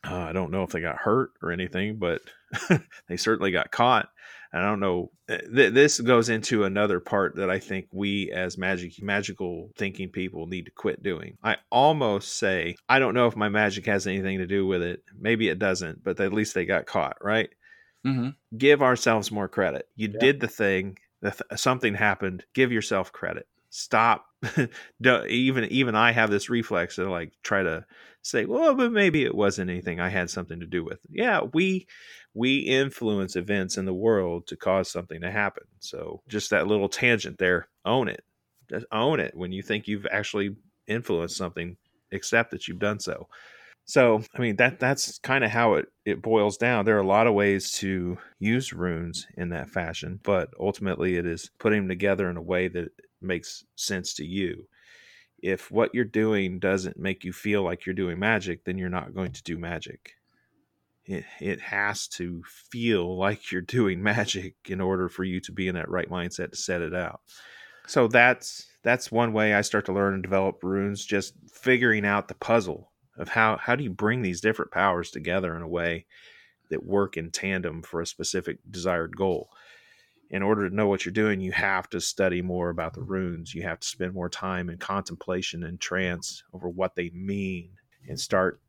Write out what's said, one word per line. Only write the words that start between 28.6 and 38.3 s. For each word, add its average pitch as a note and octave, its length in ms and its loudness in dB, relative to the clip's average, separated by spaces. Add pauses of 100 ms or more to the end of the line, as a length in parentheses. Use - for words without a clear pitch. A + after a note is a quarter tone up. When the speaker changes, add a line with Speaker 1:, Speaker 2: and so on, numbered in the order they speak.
Speaker 1:
but B3 200 2
maybe E3+ 320 4
it A#2 100 -2
wasn't G2 340 2
anything F2 300 -4
I F2+ 100 0
had F#2 200 -2
something E2+ 320 -8
to E2 40 -10
do F2 180 -2
with." - 160 -10 (100)
Yeah, G#3+ 320 0 (120)
we, F#3 340 2 (460)
we C3 260 2
influence A2+ 760 0
events F#2+ 420 -2
in F#2+ 80 -4
the F#2+ 80 -2
world F#2 540 2
to D#2 80 -12
cause F#2+ 340 2
something E2 320 -8
to F2 80 -6
happen. G2+ 340 -2 (160)
So - 500 -10
just G#2 220 -4
that F2+ 160 4
little G2+ 220 2
tangent A#2 480 0
there, F2+ 300 2 (180)
own A#2 220 2
it. - 160 -8 (460)